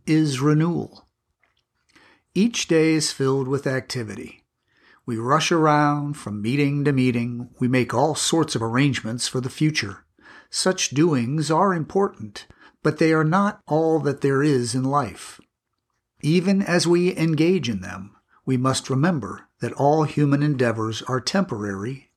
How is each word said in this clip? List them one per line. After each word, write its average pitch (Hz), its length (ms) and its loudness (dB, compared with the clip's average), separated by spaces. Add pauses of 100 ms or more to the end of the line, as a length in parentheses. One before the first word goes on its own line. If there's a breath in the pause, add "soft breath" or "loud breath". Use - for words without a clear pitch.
is 156 340 2
renewal. 151 680 0 (1300 soft breath)
Each 226 340 0
day 160 240 4
is 156 200 0
filled 135 360 -2
with 139 180 -2
activity. 123 760 -8 (640 soft breath)
We 117 100 -4
rush 135 340 2
around 147 680 2
from 104 240 -8
meeting 143 420 0
to 143 80 2
meeting. 123 560 0 (100)
We 127 80 0
make 123 280 0
all 143 200 2
sorts - 400 0
of 117 80 -4
arrangements 120 640 0
for 131 140 -4
the 127 80 -4
future. 156 560 -4 (460 loud breath)
Such - 400 -2
doings 147 600 0
are 185 220 2
important, 175 720 -4 (360 soft breath)
but 151 160 0
they 160 160 4
are 156 100 2
not 196 420 0
all 160 340 2
that 143 200 -2
there 139 220 2
is 123 320 2
in 131 100 -2
life. 131 560 -4 (840)
Even 180 400 2
as 170 240 0
we 175 300 2
engage 160 520 2
in 98 140 -4
them, 92 340 -14 (300 soft breath)
we 131 100 0
must 127 320 -2
remember 135 600 -2 (120)
that 120 140 -6
all 151 300 2
human 147 380 2
endeavors 117 600 -2
are 127 180 -4
temporary 117 960 -4